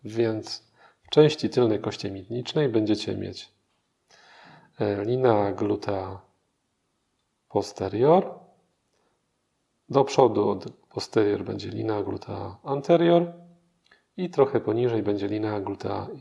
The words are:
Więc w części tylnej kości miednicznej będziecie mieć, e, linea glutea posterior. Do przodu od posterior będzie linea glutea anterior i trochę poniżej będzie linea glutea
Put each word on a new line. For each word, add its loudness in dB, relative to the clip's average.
Więc -4
w -20
części 4
tylnej 2
kości -6
miednicznej -4
będziecie 0
mieć, -12
e, 0
linea 2
glutea -2
posterior. 2
Do 4
przodu 4
od -6
posterior 0
będzie -8
linea -4
glutea -8
anterior 4
i -6
trochę 4
poniżej 0
będzie -2
linea -4
glutea -6